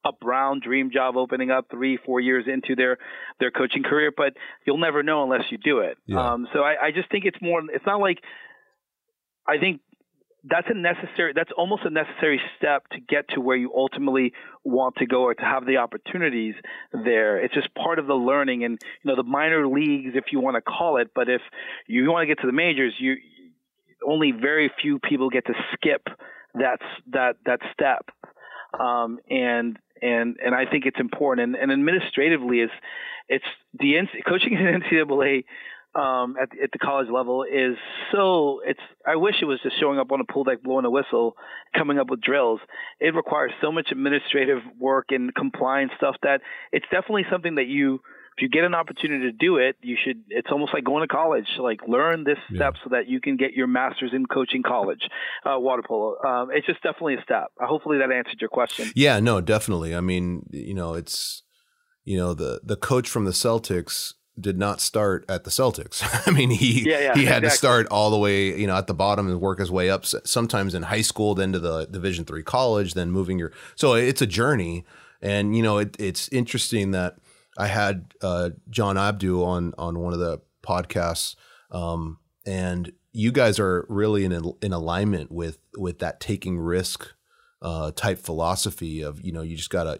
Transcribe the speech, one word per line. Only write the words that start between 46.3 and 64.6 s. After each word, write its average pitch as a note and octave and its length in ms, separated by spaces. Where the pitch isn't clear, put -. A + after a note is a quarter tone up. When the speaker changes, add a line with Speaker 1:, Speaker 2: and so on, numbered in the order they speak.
Speaker 1:
it's D3+ 180
definitely F#3+ 400
something E3+ 240
that C3 120
you, C3+ 340
if - 40
you C3+ 80
get D#3+ 160
an F3 100
opportunity D3+ 480
to B2 80
do E3 240
it, C3+ 260
you B2 220
should, A#2 240
it's A2+ 240
almost C#3+ 220
like C#3+ 100
going D3 240
to - 0
college, C#3+ 400
like, A#2 300
learn D3+ 380
this C#3+ 140
Speaker 2:
Yeah. F#2+ 80
Speaker 1:
step C#3 160
so B2 60
that B2 180
you B2+ 140
can C#3 160
get C3+ 160
your C3 140
master's B2+ 460
in C3 120
coaching C3 380
college, G#2 440
uh, C3+ 120
water B2+ 300
polo. A2 340
Um, B2+ 300
it's D3 160
just - 160
definitely D#3 320
a G#2 80
step. A2 220
Uh, B2 100
hopefully D3 320
that C3 120
answered B2+ 300
your A2+ 80
question. A#2+ 440
Speaker 2:
Yeah, B2+ 280
no, A2 180
definitely. E2+ 560
I F2 60
mean, F2+ 500
you C#2+ 220
know, E2+ 220
it's, - 480
you G2 140
know, F2+ 160
the, C2+ 280
the G#2+ 140
coach B2+ 320
from A2+ 160
the F#2 80
Celtics A2+ 840
did F#2+ 200
not G2+ 240